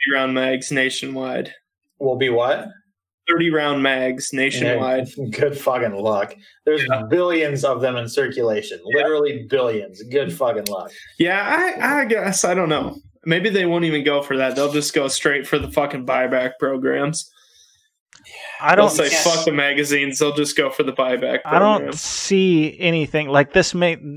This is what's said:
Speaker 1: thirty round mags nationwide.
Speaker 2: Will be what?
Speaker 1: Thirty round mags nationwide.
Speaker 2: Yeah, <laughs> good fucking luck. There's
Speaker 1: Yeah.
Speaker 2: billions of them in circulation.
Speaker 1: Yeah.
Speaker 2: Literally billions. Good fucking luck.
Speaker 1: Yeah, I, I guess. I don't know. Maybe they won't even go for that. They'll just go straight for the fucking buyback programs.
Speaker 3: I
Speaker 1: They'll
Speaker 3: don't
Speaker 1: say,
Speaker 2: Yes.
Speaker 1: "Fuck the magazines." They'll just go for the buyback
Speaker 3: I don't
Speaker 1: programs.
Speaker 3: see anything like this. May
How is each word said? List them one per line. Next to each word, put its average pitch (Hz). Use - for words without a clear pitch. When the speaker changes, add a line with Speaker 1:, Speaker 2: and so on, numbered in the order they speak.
Speaker 1:
thirty 139
round 131
mags 131
nationwide. 131
Speaker 2:
Will 127
be 131
what? 123
Speaker 1:
Thirty 170
round 147
mags 131
nationwide. 127
Speaker 2:
Yeah, 135
<laughs> 110
good 143
fucking 120
luck. 101
There's 151
Speaker 1:
Yeah. 110
Speaker 2:
billions 156
of 127
them 127
in 117
circulation. 113
Speaker 1:
Yeah. 143
Speaker 2:
Literally 147
billions. 110
Good 135
fucking 110
luck. 95
Speaker 1:
Yeah, 180
I, 285
I 262
guess. 202
I 180
don't 185
know. 147
Maybe 180
they 190
won't 170
even 151
go 143
for 135
that. 131
They'll 143
just 147
go 143
straight 143
for 151
the -
fucking 143
buyback 127
programs. 135
Speaker 3:
I 156
Speaker 1:
They'll 208
Speaker 3:
don't 160
Speaker 1:
say, 156
Speaker 2:
Yes. 151
Speaker 1:
"Fuck 165
the 160
magazines." 143
They'll 147
just 147
go 139
for -
the 131
buyback 127
Speaker 3:
I 151
don't 208
Speaker 1:
programs. 143
Speaker 3:
see 180
anything 160
like 143
this. 185
May 175